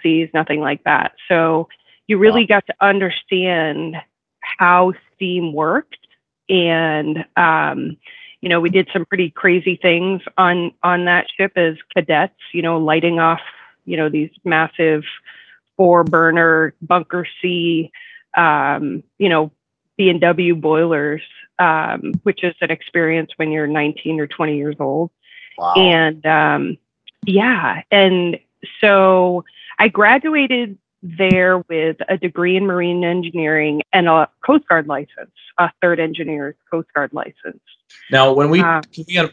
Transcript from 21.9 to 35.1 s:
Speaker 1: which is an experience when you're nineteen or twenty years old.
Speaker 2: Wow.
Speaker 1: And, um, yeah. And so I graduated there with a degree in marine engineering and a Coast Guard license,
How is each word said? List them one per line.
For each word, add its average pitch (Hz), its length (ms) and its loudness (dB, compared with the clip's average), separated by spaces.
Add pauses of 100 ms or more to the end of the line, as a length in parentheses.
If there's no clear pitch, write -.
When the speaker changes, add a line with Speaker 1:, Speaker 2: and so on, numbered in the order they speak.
Speaker 1:
which - 200 -2
is 175 180 -2
an 165 80 -4
experience 160 680 -2
when 160 140 -4
you're 156 140 -2
nineteen 151 540 -4
or 147 80 -4
twenty 151 300 -4
years 147 220 -6
old. 147 300 -4 (480)
Speaker 2:
Wow. 175 180 -2
Speaker 1:
And, 165 500 2
um, 151 520 0 (480)
yeah. 185 640 0
And 185 480 4 (440)
so 190 640 2 (340)
I 214 80 4
graduated 247 880 0 (240)
there 185 580 2
with 160 380 -4 (120)
a 190 80 -2
degree 180 400 -2
in 196 80 0
marine 175 380 -2
engineering 160 800 -2 (120)
and 180 160 2
a 160 180 4 (180)
Coast 285 220 2
Guard 160 200 0
license, 147 440 -10 (260)